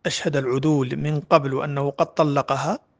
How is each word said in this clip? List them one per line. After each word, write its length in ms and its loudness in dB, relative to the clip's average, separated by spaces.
أشهد 300 -4
العدول 600 0
من 240 -2
قبل 420 2
أنه 280 -2
قد 160 0
طلقها 720 0